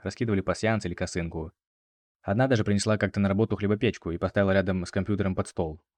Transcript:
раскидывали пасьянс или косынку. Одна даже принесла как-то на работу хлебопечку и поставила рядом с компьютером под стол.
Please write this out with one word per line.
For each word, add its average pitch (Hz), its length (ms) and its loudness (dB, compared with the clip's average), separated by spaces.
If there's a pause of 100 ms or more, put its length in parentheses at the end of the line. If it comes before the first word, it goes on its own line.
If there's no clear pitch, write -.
раскидывали 101 380 -2
пасьянс 110 440 0
или 87 80 -4
косынку. 82 600 -6 (680)
Одна 117 280 2
даже 107 160 2
принесла 104 320 2
как-то 101 240 0
на 98 80 4
работу 101 260 2
хлебопечку 101 560 0
и 85 60 -4
поставила 95 340 2
рядом 92 340 2
с - 60 -12
компьютером 95 440 0
под 92 120 -4
стол. 82 340 -6 (160)